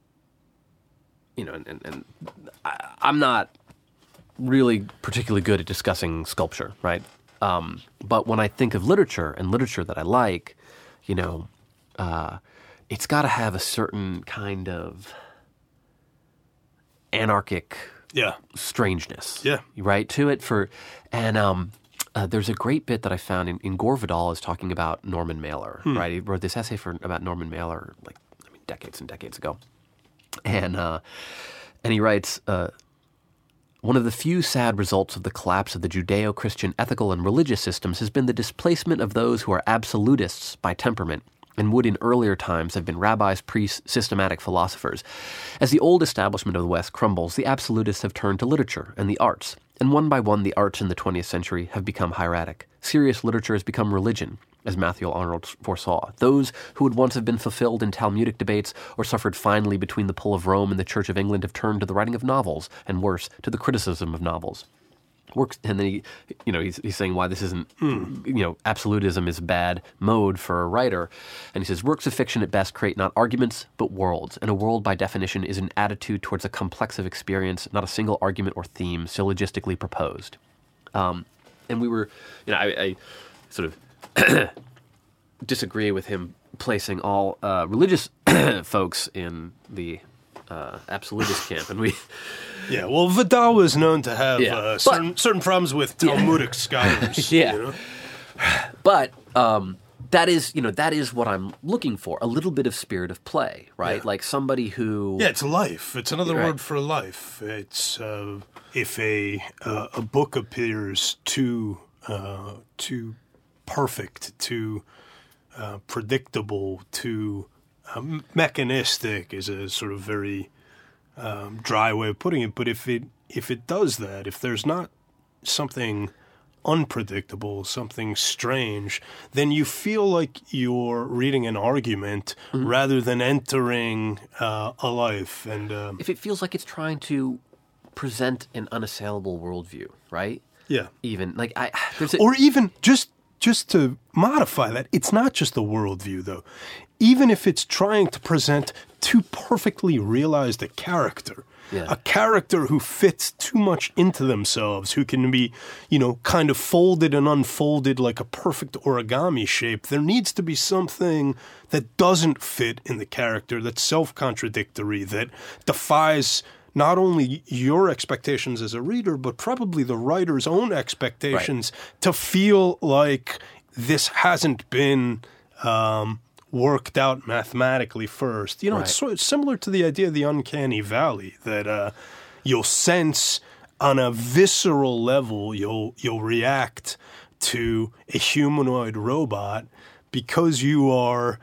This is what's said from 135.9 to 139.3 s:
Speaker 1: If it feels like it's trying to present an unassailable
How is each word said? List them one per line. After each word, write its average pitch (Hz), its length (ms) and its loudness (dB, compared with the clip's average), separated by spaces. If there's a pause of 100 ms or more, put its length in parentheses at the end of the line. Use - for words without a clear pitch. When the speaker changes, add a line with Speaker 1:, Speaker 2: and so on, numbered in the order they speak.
Speaker 1:
If - 80 -8
it 120 100 -4
feels 208 220 -6
like 180 140 -6
it's - 100 -6
trying 156 360 -8
to 131 380 -4 (560)
present 127 600 -4
an 110 180 -8
unassailable 104 640 -6